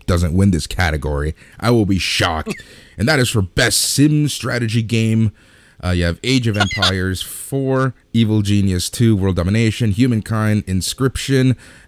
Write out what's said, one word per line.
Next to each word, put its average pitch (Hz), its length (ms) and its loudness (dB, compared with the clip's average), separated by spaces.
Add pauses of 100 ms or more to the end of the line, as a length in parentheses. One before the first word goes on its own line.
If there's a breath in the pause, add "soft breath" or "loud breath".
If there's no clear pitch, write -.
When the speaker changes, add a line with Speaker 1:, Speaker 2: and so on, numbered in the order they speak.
Speaker 1:
doesn't 85 280 0
win 98 180 4
this 80 160 0
category, 76 680 -2 (240 loud breath)
I 110 120 -2
will 117 160 4
be 92 120 0
shocked. 85 600 -4
Speaker 2:
<laughs> - 60 -20 (340 loud breath)
Speaker 1:
And 101 100 -2
that 151 120 2
is 123 100 0
for 110 120 0
Best 120 380 0
Sim 147 460 2
Strategy 120 560 -2
Game. 110 480 2 (540 soft breath)
Uh, 90 60 -2
you 90 120 0
have 85 220 -2
Age 123 240 0
of 104 80 -2
Speaker 2:
<laughs> - 0 -
Speaker 1:
Empires 92 680 -2
four, 131 720 -4 (180)
Evil 107 300 2
Genius 98 480 0
two, 113 260 2
World 95 200 0
Domination, 107 560 0
Humankind, 107 720 0
Inscription, 127 920 0 (320 loud breath)